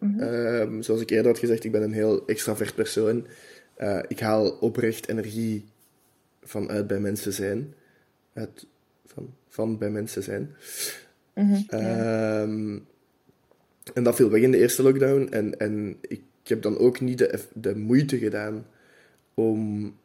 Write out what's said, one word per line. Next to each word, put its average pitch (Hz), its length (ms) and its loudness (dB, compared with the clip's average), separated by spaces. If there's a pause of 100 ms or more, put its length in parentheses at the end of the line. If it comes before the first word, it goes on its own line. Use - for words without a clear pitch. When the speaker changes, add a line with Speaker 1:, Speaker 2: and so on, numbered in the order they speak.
Speaker 1:
Mhm. 208 200 0
Speaker 2:
Ehm, 113 600 -2
zoals 113 180 0
ik 110 100 -6
eerder 110 160 4
had 117 120 6
gezegd, 113 260 0
ik 113 80 -6
ben 107 100 2
een 107 100 -2
heel 107 340 2
extravert 107 480 -2
persoon. 110 520 0 (480)
Eh, 98 240 -2 (100)
ik - 120 -8
haal 107 300 2
oprecht 113 580 -2
energie 107 560 -4 (800)
vanuit 104 440 -4
bij 101 140 -2
mensen 101 320 -2
zijn. 104 420 -4 (580)
Uit, - 340 -14 (400)
van, - 280 -16 (140)
van 110 300 -4
bij 104 120 -4
mensen 104 320 -6
zijn. 107 320 -8 (800)
Speaker 1:
Mhm, 202 200 4 (140)
ja. 110 760 0
Speaker 2:
Ehm, 107 360 -4 (1160)
en 123 80 0
dat 120 140 4
viel 117 140 6
weg 107 120 4
in 131 80 6
de 117 80 6
eerste 120 240 4
lockdown. 135 480 4
En, 107 280 -2
en 107 420 -4
ik - 220 -12 (200)
heb 113 200 -2
dan 107 160 -2
ook 123 220 4
niet 127 180 -2
de 127 80 4
eff-, - 280 -4
de 104 220 -4
moeite 127 420 2
gedaan 107 480 -4 (680)
om, 107 600 -2 (100)